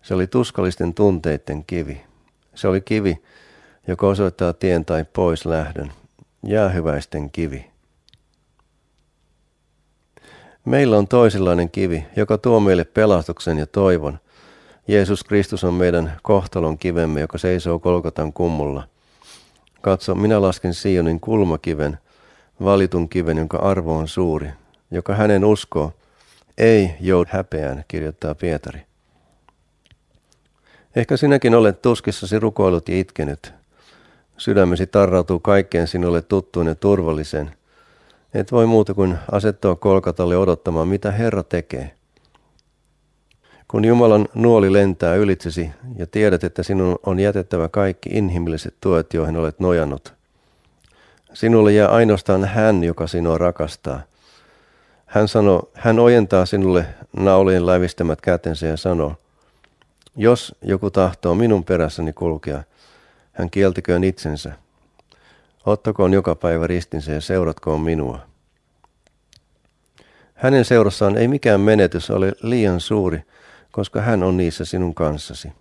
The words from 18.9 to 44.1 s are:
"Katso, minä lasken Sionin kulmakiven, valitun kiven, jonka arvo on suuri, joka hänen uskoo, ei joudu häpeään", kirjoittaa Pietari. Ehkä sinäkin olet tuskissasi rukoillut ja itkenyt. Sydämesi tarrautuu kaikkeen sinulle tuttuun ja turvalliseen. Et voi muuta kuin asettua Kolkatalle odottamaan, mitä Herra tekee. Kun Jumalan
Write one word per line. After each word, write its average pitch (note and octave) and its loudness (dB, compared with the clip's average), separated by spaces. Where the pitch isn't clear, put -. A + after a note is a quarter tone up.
"Katso, F#2+ -2
minä G#2 2
lasken F#2 -2
Sionin E2+ 0
kulmakiven, D#2+ -2
valitun F#2 0
kiven, E2 -2
jonka D#2+ -4
arvo F2 -2
on D#2 -4
suuri, D#2 -4
joka F2 -6
hänen G#2 2
uskoo, D#2+ -4
ei G#2+ 4
joudu F2+ 0
häpeään", D2+ -6
kirjoittaa D#2 -8
Pietari. D2+ -8
Ehkä B2 0
sinäkin C3+ 4
olet G#2+ 4
tuskissasi G#2+ -2
rukoillut F#2+ 0
ja F#2 0
itkenyt. D2 -8
Sydämesi F#2 2
tarrautuu F#2 2
kaikkeen F#2 0
sinulle F2 0
tuttuun F2 -2
ja D#2+ -2
turvalliseen. D#2 -2
Et G#2 -4
voi A#2 4
muuta A2 2
kuin F#2 0
asettua G2+ 0
Kolkatalle F2+ 0
odottamaan, E2+ 0
mitä G2 -4
Herra G#2 -2
tekee. D2 -8
Kun G#2+ 2
Jumalan A2+ 6